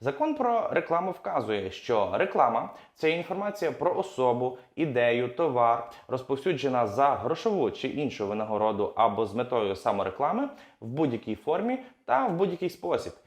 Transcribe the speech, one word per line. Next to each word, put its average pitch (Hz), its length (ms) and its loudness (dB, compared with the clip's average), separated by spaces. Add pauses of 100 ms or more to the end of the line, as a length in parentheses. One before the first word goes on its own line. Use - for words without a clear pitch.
Закон 285 340 -2
про 240 340 0
рекламу 175 420 0
вказує, 107 600 -2
що 101 420 0
реклама — 131 580 2 (240)
це 160 160 2
інформація 175 640 -2
про 156 240 0
особу, 127 640 0 (180)
ідею, 120 520 2
товар, 123 600 2 (180)
розповсюджена 131 800 0
за 131 280 2
грошову 135 560 0
чи - 180 -6
іншу 120 380 -2
винагороду 107 720 0
або 107 300 4
з 98 80 -10
метою 113 420 0
самореклами 123 720 -2 (320)
в 113 60 -14
будь-якій 120 480 -2
формі 208 440 -2 (260)
та 262 220 2
в 196 60 0
будь-який 175 380 -2
спосіб, - 420 -4 (140)